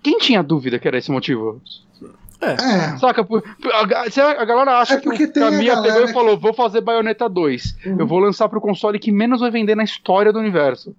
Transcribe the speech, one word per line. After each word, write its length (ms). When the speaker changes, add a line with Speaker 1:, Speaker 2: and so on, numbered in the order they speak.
Speaker 1:
quem 180
tinha 220
dúvida 380
que 80
era 100
esse 140
motivo? 500
Speaker 2:
É. 120
Speaker 3:
É. 440
Speaker 1:
Saca? 280
Por, 180
a, 300
a, 80
se 100
a, 200
a 40
galera 340
acha 160
Speaker 3:
É 40
porque 260
Speaker 1:
que 60
o 20
Speaker 3:
tem 100
a 80
Speaker 1:
Kamiya 240
Speaker 3:
galera 180
Speaker 1:
pegou 100
e 40
Speaker 3:
que 60
Speaker 1:
falou, 240
"Vou 160
fazer 280
Bayonetta 480
dois. 460
Speaker 3:
Uhum. 140
Speaker 1:
Eu 80
vou 120
lançar 300
pro 120
console 380
que 120
menos 300
vai 100
vender 240
na 80
história 500
do 60
universo. 600